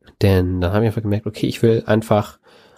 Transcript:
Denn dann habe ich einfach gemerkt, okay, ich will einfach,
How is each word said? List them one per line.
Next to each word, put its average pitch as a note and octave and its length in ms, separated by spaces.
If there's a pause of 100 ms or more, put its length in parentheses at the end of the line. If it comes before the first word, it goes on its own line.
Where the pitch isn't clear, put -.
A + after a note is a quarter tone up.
(220)
Denn F#2 380
dann F2 120
habe G#2+ 120
ich A2+ 40
einfach G#2+ 140
gemerkt, G#2 240
okay, - 200
ich - 160
will A2+ 240
einfach, A2 520 (400)